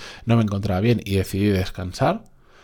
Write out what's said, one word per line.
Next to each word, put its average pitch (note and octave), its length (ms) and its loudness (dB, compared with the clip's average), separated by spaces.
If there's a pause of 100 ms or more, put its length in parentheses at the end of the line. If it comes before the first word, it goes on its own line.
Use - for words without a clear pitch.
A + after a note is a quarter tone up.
(260)
no A#2 100 4
me A2+ 80 4
encontraba G2+ 380 -2
bien A2+ 240 2
y G2 100 -2
decidí G2 300 0
descansar, G2 800 0 (380)